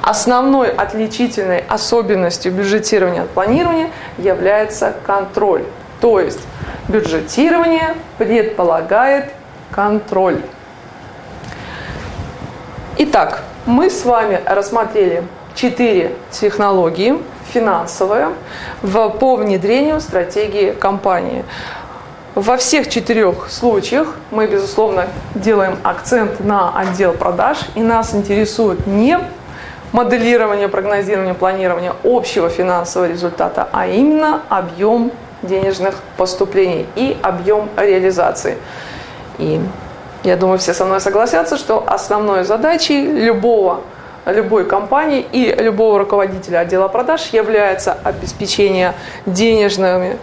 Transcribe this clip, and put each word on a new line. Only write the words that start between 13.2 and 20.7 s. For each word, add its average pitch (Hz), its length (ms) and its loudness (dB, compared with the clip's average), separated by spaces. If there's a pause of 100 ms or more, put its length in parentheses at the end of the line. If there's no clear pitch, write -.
мы 269 240 4
с - 160 -4
вами 220 400 2
рассмотрели 202 800 2 (320)
четыре 233 560 2 (180)
технологии 202 880 2 (340)
финансовые 208 800 0 (540)
в, 220 260 2
по 254 260 2
внедрению 214 640 2
стратегии 202 800 0